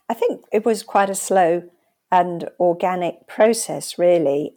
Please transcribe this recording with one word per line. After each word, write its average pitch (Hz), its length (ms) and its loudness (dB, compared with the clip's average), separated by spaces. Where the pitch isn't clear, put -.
I 233 60 -4
think 453 380 -4
it 214 120 0
was 220 180 0
quite 196 280 0
a 196 40 -6
slow 175 480 2
and 175 360 0
organic 180 640 -2
process, 214 720 -2
really. 165 580 2